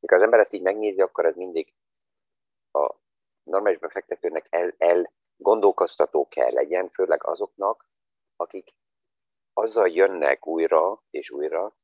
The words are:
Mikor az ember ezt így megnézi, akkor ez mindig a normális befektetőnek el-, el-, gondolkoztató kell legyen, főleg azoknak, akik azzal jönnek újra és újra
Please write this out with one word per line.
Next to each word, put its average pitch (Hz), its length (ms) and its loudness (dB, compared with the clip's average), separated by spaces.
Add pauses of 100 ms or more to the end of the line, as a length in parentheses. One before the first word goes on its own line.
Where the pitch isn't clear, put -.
Mikor - 160 2
az 92 60 6
ember 113 180 6
ezt - 120 2
így 92 100 -10
megnézi, 98 380 -2
akkor 87 260 0
ez 82 100 0
mindig 87 380 -8 (960)
a - 220 -2 (480)
normális 98 360 0
befektetőnek 82 720 -8
el-, 87 280 -2
el-, 87 340 2 (240)
gondolkoztató 95 920 0
kell 60 240 -2
legyen, 76 360 -2
főleg 82 380 -2
azoknak, - 600 -6 (480)
akik - 380 -12 (760)
azzal 110 360 0
jönnek 82 580 0
újra 82 640 0
és - 200 -12
újra 78 540 -6